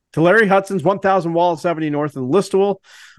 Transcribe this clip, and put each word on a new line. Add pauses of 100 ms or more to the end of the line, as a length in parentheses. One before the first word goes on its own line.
(120)
to
Larry
Hudson's,
one
thousand
Wall,
seventy
North
in
Listowel, (380)